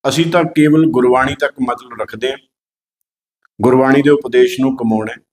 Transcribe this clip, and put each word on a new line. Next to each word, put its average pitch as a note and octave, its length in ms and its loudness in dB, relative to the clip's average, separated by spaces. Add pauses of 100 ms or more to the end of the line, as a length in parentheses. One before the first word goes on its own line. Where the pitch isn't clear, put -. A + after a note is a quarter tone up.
ਅਸੀਂ E3 240 -2
ਤਾਂ E3+ 120 0
ਕੇਵਲ D#3 460 2
ਗੁਰਬਾਣੀ B2+ 440 0
ਤੱਕ C#3+ 200 -6 (140)
ਮਤਲਬ A#2+ 320 -10
ਰੱਖਦੇ A#2+ 300 -8
ਹਾਂ, C3+ 80 -12 (1200)
ਗੁਰਬਾਣੀ C3 400 4
ਦੇ C#3+ 80 2
ਉਪਦੇਸ਼ B2+ 500 0
ਨੂੰ C3 160 -2
ਕਮਾਉਣਾ A2 360 -4
ਹੈ। - 200 -20